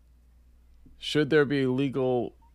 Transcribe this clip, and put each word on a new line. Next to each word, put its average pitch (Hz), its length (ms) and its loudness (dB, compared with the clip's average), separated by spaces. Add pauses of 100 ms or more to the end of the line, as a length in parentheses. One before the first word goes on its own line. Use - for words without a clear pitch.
(960)
should 147 320 -2
there 151 160 4
be 135 200 0
legal, 127 680 -2 (220)